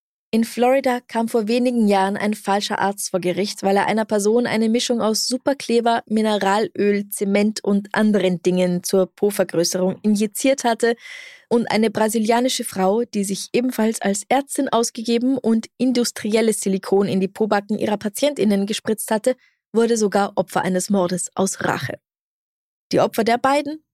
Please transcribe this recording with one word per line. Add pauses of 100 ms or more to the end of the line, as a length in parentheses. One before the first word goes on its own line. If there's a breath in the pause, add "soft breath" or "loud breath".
(340)
In
Florida
kam
vor
wenigen
Jahren
ein
falscher
Arzt
vor
Gericht,
weil
er
einer
Person
eine
Mischung
aus
Superkleber,
Mineralöl,
Zement
und
anderen
Dingen
zur
Po-Vergrößerung
injiziert
hatte (540 loud breath)
und
eine
brasilianische
Frau,
die
sich
ebenfalls
als
Ärztin
ausgegeben
und (100)
industrielles
Silikon
in
die
Pobacken
ihrer
PatientInnen
gespritzt
hatte, (380 soft breath)
wurde
sogar
Opfer
eines
Mordes
aus
Rache. (920)
Die
Opfer
der
beiden (100)